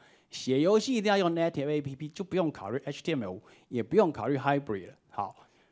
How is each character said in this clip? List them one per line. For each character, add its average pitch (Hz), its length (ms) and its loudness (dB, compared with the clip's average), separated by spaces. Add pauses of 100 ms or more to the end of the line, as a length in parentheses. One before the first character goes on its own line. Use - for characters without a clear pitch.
(300)
写 127 320 0
游 196 160 4
戏 233 160 0
一 220 80 0
定 202 80 0
要 202 80 4
用 175 160 2
native 165 340 -2
A 151 140 0
P 139 140 -8
P， 151 140 -10
就 - 140 -10
不 175 120 -6
用 170 160 2
考 98 180 -10
虑 123 160 -4
H 143 160 -10
T 160 140 -2
M 123 80 -4
L 92 80 -6
五， 95 100 -10 (260)
也 120 140 -2
不 110 140 -2
用 190 160 6
考 110 160 -4
虑 139 100 0
hybrid 127 520 0
了。 - 40 -20 (160)
好， - 260 -6 (360)